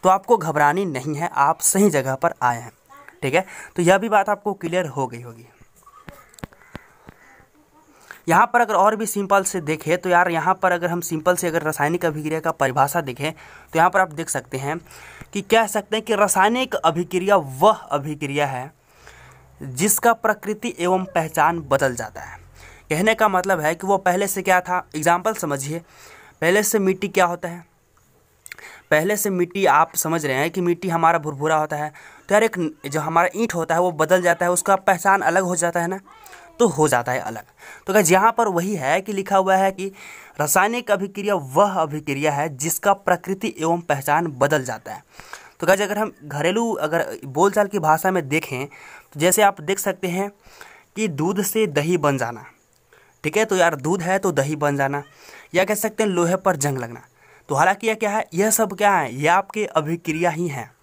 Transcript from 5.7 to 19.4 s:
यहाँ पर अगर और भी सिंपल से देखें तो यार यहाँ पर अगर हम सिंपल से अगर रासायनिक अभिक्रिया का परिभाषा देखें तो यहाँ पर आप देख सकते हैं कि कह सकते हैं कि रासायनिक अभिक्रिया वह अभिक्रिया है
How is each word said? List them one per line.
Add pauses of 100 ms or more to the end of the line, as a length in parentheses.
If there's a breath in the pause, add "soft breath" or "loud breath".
यहाँ
पर
अगर
और
भी
सिंपल
से
देखें
तो
यार
यहाँ
पर
अगर
हम
सिंपल
से
अगर
रासायनिक
अभिक्रिया
का
परिभाषा
देखें
तो
यहाँ
पर
आप
देख
सकते
हैं (540 loud breath)
कि
कह
सकते
हैं
कि
रासायनिक
अभिक्रिया
वह
अभिक्रिया
है (880 soft breath)